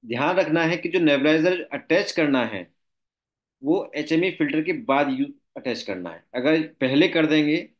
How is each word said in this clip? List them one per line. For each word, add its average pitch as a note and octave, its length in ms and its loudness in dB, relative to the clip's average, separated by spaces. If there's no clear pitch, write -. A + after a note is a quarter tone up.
ध्यान E3 320 -2
रखना E3 280 2
है E3+ 140 0
कि F3 120 -6
जो F3+ 100 0
नेबुलाइजर D#3 640 2
अटैच E3 380 0
करना C#3 340 2
है G#2+ 160 -8
वो D#3+ 340 -2
एचएमई D#3+ 360 0
फिल्टर D#3 320 -2
के F3 100 -2
बाद C3+ 280 0
यू-, C3+ 180 -2
अटैच A#2+ 260 -6
करना F#2 260 -8
है। E2 140 -18
अगर D3+ 260 2
पहले C#3 280 2
कर D#3+ 180 2
देंगे D3+ 300 2